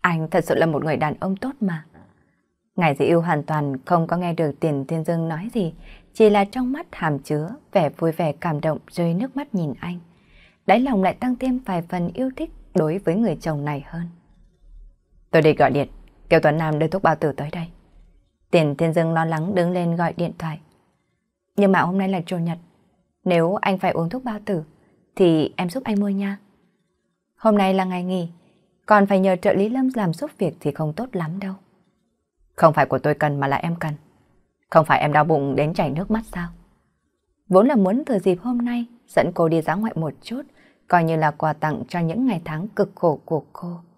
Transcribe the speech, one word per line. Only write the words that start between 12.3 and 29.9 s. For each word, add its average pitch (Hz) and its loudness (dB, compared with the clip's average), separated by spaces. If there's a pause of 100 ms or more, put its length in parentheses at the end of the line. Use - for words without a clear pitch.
thích 330 -8 (240)
đối 160 0
với 175 -2
người 202 0
chồng 147 -4
này 147 -6
hơn. 170 -10 (1300)
Tôi 165 6
đi 151 6
gọi 139 2
điện, 139 0 (420)
kêu 165 6
Tuấn 151 4
Nam 156 0
đưa 160 2
thuốc 185 -4
bao 160 4
tử 156 -2
tới 147 -8
đây. 170 -8 (840)
Tiền 147 4
Thiên 165 0
Dương 165 2
lo 165 0
lắng 165 -4
đứng 175 2
lên 175 -2
gọi 170 -2
điện 170 -4
thoại. 156 -8 (960)
Nhưng 196 4
mà 175 4
hôm 175 0
nay 190 0
là 185 -2
chủ 180 -4
nhật, 170 -4 (680)
nếu 175 2
anh 190 -2
phải 190 -2
uống 165 -2
thuốc 254 -8
bao 214 -8
tử, 170 -4 (520)
thì 165 4
em 180 -2
giúp 262 -8
anh 208 -2
mua 202 0
nha. 196 -4 (1000)
Hôm 214 4
nay 190 2
là 190 2
ngày 180 -4
nghỉ, 180 -4 (560)
còn 208 6
phải 196 2
nhờ 190 4
trợ 180 2
lý 202 2
Lâm 262 0